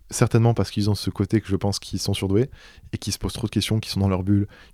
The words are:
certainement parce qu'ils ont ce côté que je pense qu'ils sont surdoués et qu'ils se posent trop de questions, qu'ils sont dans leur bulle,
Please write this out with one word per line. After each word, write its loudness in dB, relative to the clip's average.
certainement 4
parce -2
qu'ils 0
ont 2
ce -4
côté 0
que -6
je 0
pense -2
qu'ils -8
sont -2
surdoués 0
et -4
qu'ils -6
se -6
posent -6
trop -4
de -6
questions, 0
qu'ils -8
sont -2
dans 4
leur 0
bulle, 2